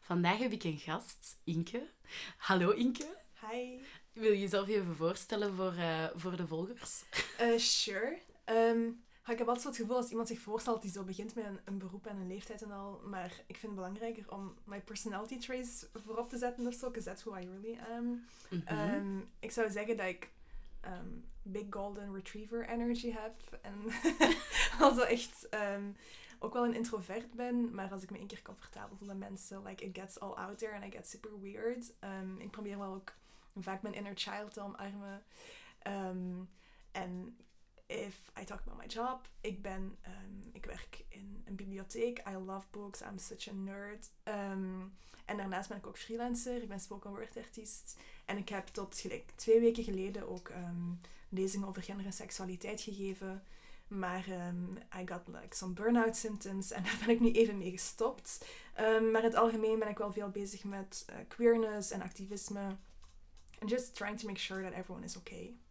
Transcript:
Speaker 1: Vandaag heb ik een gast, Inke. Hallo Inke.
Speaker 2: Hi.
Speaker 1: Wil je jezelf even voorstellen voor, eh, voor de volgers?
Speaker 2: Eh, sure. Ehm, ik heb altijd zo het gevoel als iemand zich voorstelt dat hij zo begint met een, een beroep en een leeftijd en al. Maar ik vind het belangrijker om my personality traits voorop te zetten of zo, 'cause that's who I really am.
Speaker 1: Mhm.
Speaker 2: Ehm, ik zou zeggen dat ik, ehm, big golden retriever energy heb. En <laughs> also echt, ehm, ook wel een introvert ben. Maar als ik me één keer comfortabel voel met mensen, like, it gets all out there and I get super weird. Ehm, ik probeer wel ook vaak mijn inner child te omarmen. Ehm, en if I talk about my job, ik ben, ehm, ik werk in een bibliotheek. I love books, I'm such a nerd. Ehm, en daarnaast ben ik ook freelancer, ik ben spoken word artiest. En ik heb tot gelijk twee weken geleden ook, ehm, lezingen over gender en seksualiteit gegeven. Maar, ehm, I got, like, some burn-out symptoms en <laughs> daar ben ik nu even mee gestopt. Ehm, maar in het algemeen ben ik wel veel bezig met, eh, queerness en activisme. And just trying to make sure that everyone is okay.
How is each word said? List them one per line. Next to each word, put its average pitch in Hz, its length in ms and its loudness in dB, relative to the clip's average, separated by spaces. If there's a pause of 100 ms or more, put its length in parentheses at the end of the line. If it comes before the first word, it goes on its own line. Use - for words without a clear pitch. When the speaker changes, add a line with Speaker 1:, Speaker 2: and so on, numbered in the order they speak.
Speaker 1:
Vandaag 175 380 4
heb 240 140 4
ik - 120 -4
een 156 140 2
gast, - 640 -4
Inke. 170 380 0 (540)
Hallo 185 340 6
Inke. 247 460 2 (340)
Speaker 2:
Hi. 247 280 -4 (340)
Speaker 1:
Wil 220 200 6
je 196 80 8
jezelf 196 280 4
even 185 280 2
voorstellen 202 580 2
voor, 185 240 2
eh, 160 260 2 (100)
voor 170 220 -4
de 175 100 0
volgers? 180 560 -4 (360)
Speaker 2:
Eh, 233 200 8
sure. 233 600 4 (260)
Ehm, 226 420 8 (400)
ik 233 120 0
heb 240 100 2
altijd 240 120 4
zo 294 80 -2
het 247 80 -4
gevoel 233 200 2
als 233 140 2
iemand 226 180 0
zich 233 120 -4
voorstelt 226 340 0
dat 220 100 -2
hij 190 80 -2
zo 196 100 -4
begint 196 320 -6
met 226 100 -4
een, 196 200 -6
een 196 140 -4
beroep 190 280 -8
en 202 100 -6
een 190 120 -4
leeftijd 202 340 -8
en 208 100 -8
al. 196 320 -8
Maar 185 280 -6 (140)
ik 185 100 -12
vind - 60 -12
het 214 120 -6
belangrijker 208 580 -6
om 196 220 -8 (100)
my 202 160 -8
personality 214 580 -6
traits 247 480 -2 (180)
voorop 226 260 -4
te 247 80 -4
zetten 240 280 0
of 247 80 -2
zo, 254 160 -4
'cause 226 180 -6
that's 196 160 -8
who 202 120 -6
I 180 140 -8
really 214 280 -8 (180)
am. 240 280 -2 (260)
Speaker 1:
Mhm. 175 160 0
Speaker 2:
Ehm, 196 520 0 (200)
ik 214 120 -8
zou 220 200 2
zeggen 214 260 0
dat 196 100 0
ik, 180 240 -4 (500)
ehm, - 280 -8 (340)
big 202 280 -4
golden 202 440 -6
retriever 214 540 -6
energy 233 440 0
heb. 220 500 -8
En 202 200 -10 (480)
<laughs> - 540 6
also 247 180 10
echt, - 460 2
ehm, 202 360 0 (540)
ook 226 140 -4
wel 240 120 4
een 233 100 4
introvert 226 580 -2
ben. 240 420 0
Maar 190 180 -4
als 190 100 -6
ik 190 80 -14
me 196 80 -8
één 196 80 -10
keer 202 160 -12
comfortabel 202 540 -14
voel 202 120 -14
met 190 100 -8
mensen, 196 440 -6
like, 190 220 -10
it 185 140 -8
gets 190 220 -8
all 196 120 -6
out 196 260 -8
there 214 160 -6
and 202 100 -10
I 202 60 -10
get - 180 -10
super 208 320 -12
weird. 220 580 -4
Ehm, 190 400 -8
ik 196 120 -10
probeer 202 280 -6
wel 196 160 -6
ook 190 180 -12 (480)
vaak 190 220 -6
mijn 202 120 -4
inner 202 200 -6
child 202 380 -6
te 214 80 -8
omarmen. 202 640 -8 (600)
Ehm, 185 520 -2 (580)
en 185 440 -6 (500)
if - 440 -6 (100)
I 190 40 -8
talk - 220 -6
about - 120 -6
my - 80 -10
job, 247 420 -2 (120)
ik 202 220 -4
ben, 190 400 -4
ehm, 196 500 -10
ik - 140 -10
werk - 420 -8
in 202 380 -10
een 196 100 -6
bibliotheek. 196 720 -2
I 196 80 -6
love 190 340 -8
books, 202 300 -10
I'm 196 180 -8
such - 300 -8
a 208 40 -10
nerd. 196 540 -8 (160)
Ehm, 190 580 -2 (440)
en 202 120 -4
daarnaast 196 320 -2
ben 202 100 -6
ik - 80 -12
ook - 120 -10
freelancer, 240 640 -2
ik 214 60 -8
ben 196 120 -6
spoken 202 300 -8
word 214 260 -10
artiest. - 600 -8 (280)
En 196 120 -2
ik 196 120 -4
heb 196 180 -4
tot - 340 -4
gelijk - 340 -6
twee 226 260 10
weken 233 240 8
geleden 196 440 -2
ook, 180 200 -8
ehm, 175 420 -4 (380)
lezingen 190 400 2
over 185 140 -6
gender 196 240 -6
en 196 60 -4
seksualiteit 190 680 -4
gegeven. 196 600 -4 (460)
Maar, 185 400 -2
ehm, 180 760 -4
I 185 40 -6
got, 180 200 -8
like, - 300 -10
some 185 160 -4
burn-out 226 440 6
symptoms 196 540 0
en - 120 -2
<laughs> - 20 0
daar 220 160 0
ben 214 140 2
ik 233 60 6
nu 233 120 12
even 214 260 10
mee 185 120 -2
gestopt. - 760 -2 (300)
Ehm, 220 360 8
maar 220 120 8
in 233 60 6
het 226 80 6
algemeen 220 420 8
ben 214 100 2
ik 208 100 -4
wel 208 140 0
veel 202 160 -2
bezig 202 360 -4
met, 196 420 -6
eh, - 100 -10 (120)
queerness 220 640 8
en 190 120 -2
activisme. 196 760 -4 (840)
And 208 120 -4
just 247 240 0
trying 208 240 -4
to 226 80 -6
make 196 140 -4
sure 190 220 -4
that 185 100 -4
everyone - 320 -8
is 180 120 -6
okay. 185 380 -12 (160)